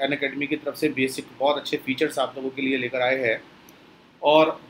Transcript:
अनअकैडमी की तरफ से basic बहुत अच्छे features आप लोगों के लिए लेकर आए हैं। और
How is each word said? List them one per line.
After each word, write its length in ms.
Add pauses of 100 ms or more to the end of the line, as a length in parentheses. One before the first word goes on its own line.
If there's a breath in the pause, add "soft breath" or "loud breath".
अनअकैडमी 460
की 80
तरफ 200
से 140
basic 360 (140)
बहुत 180
अच्छे 200
features 420
आप 160
लोगों 140
के 120
लिए 160
लेकर 240
आए 180
हैं। 240 (800)
और 460